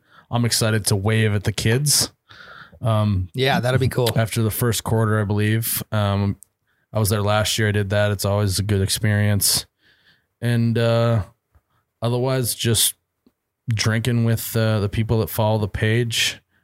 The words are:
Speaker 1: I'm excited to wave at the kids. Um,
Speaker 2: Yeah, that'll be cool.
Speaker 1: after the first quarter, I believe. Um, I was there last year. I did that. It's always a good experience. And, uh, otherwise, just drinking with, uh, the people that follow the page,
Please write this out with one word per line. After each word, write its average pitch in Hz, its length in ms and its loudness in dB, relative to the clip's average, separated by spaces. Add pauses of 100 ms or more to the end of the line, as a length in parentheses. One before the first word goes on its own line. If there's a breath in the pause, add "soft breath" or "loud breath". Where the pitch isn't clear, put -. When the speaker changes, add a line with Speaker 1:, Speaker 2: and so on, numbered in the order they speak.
(320 soft breath)
Speaker 1:
I'm 120 140 0
excited 110 420 0
to 110 80 2
wave 110 400 2
at 101 80 -2
the 107 80 -2
kids. - 600 0 (720 loud breath)
Um, 107 540 2
Speaker 2:
Yeah, 131 240 2
that'll 127 200 0
be 131 80 0
cool. 120 280 0
Speaker 1:
after 113 260 0
the 110 80 2
first 113 340 -2
quarter, 110 380 0
I 104 40 0
believe. 107 680 -2
Um, 101 460 0 (540)
I 110 60 -4
was 107 120 0
there 107 120 0
last 104 380 0
year. 110 100 2
I - 20 0
did 101 200 0
that. 104 200 2
It's 101 140 -4
always 101 320 0
a 98 60 -2
good 101 180 0
experience. 104 840 0 (760 soft breath)
And, 117 340 0
uh, 117 500 2 (760)
otherwise, 123 540 -2
just - 400 0 (720)
drinking 113 560 0
with, 113 320 -2
uh, 110 220 2
the 104 100 0
people 110 300 0
that 107 100 -2
follow 110 300 0
the 104 80 -2
page, 113 760 -2 (220)